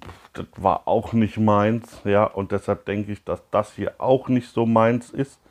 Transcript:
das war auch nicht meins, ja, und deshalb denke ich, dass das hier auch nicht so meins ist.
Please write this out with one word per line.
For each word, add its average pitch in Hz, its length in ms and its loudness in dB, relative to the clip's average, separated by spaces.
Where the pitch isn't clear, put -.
das 90 220 -10
war - 320 -2
auch 107 260 -2
nicht 110 240 0
meins, 107 680 0
ja, 101 200 2
und 98 280 -4
deshalb 101 340 -4
denke 104 260 -6
ich, 101 120 -12
dass - 280 -8
das 104 220 -2
hier - 260 -6
auch 131 280 0
nicht 127 220 0
so 117 160 -2
meins 113 460 2
ist. - 280 -8